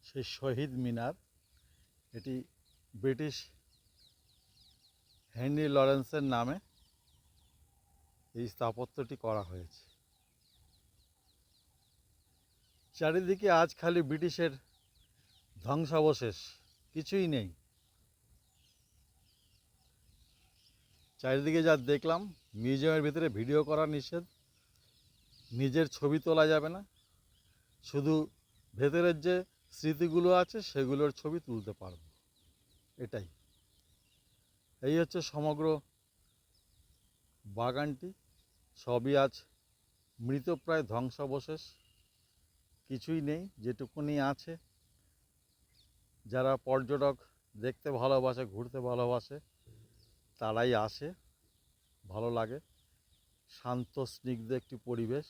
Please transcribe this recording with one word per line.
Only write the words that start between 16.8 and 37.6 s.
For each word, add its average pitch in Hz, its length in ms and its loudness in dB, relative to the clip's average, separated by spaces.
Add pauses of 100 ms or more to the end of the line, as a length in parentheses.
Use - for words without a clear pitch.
কিছুই 180 400 -2
নেই। 107 140 -2 (3750)
চারিদিকে 143 480 2
যা 156 60 10 (160)
দেখলাম, 151 300 2 (420)
মিউজিয়ামের 143 440 2
ভিতরে 160 200 0 (120)
ভিডিও 135 300 2
করা 156 160 2 (100)
নিষেধ, 170 300 -6 (1300)
নিজের 135 360 2 (100)
ছবি 147 280 0
তোলা 160 280 6
যাবে 156 220 2
না, 190 60 -10 (1040)
শুধু 143 300 0 (600)
ভেতরের 160 420 4 (100)
যে 180 80 4 (420)
স্মৃতিগুলো 165 540 2 (120)
আছে 202 160 -4 (120)
সেগুলোর 139 400 2 (100)
ছবি 156 260 -4
তুলতে 107 340 -6
পারবো, 87 260 -16 (920)
এটাই। 110 280 -8 (1600)
এই 143 180 2
হচ্ছে 170 180 -2 (140)
সমগ্র 151 320 -2 (1800)
বাগানটি, 131 640 -4 (760)